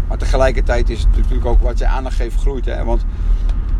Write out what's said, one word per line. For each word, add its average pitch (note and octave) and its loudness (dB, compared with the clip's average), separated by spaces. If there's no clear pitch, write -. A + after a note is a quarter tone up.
Maar C3 -2
tegelijkertijd B2+ 0
is A#2 -2
het - 2
natuurlijk - 0
ook A#2+ 4
wat B2 0
je B2+ 0
aandacht B2+ -2
geeft - -2
groeit, C3+ -2
hè. A#2+ -4
Want A#2+ 0